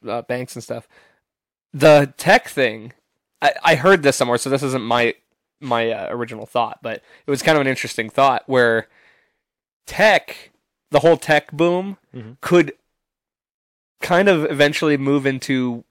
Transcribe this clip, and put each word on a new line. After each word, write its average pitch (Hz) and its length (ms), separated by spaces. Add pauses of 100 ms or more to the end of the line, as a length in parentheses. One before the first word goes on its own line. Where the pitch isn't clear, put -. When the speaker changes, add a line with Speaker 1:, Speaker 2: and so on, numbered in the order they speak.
(100)
Speaker 1:
uh, 117 120
banks 123 340
and 117 80
stuff, 117 240 (880)
the 143 420
tech 208 320
thing, 113 460 (480)
I, 143 100 (100)
I 165 120
heard 165 280
this 139 140
somewhere, 120 220
so - 100
this 135 140
isn't 131 220
my, 117 300 (460)
my, 117 300
uh, 101 200
original 113 360
thought, 117 360
but 113 200 (240)
it 147 40
was 135 120
kind 160 140
of 147 60
an 135 40
interesting 120 440
thought 135 360
where 120 420 (1000)
tech, - 640 (400)
the 147 100
whole 165 160
tech - 360
boom 175 460 (160)
Speaker 2:
Mm-hmm. 117 260
Speaker 1:
could 170 320 (1300)
kind 185 280
of 160 220
eventually 147 460
move 139 300
into, 127 640